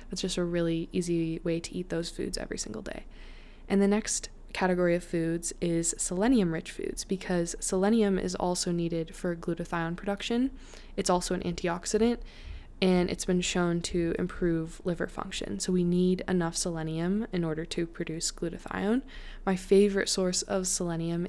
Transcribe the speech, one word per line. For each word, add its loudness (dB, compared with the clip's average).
That's -4
just -2
a 2
really 0
easy 0
way 0
to -8
eat -4
those -4
foods -4
every -6
single -8
day. -10
And 4
the 6
next 0
category 4
of 0
foods -2
is 2
selenium-rich 2
foods, -6
because 0
selenium 4
is -2
also 0
needed -2
for -2
glutathione -4
production. 0
It's 2
also 2
an -2
antioxidant, 2
and 6
it's -4
been 4
shown 2
to 0
improve 0
liver 0
function. -6
So -2
we 4
need 4
enough 2
selenium -2
in 0
order -2
to -2
produce -4
glutathione. -2
My 4
favorite 6
source 2
of 0
selenium 0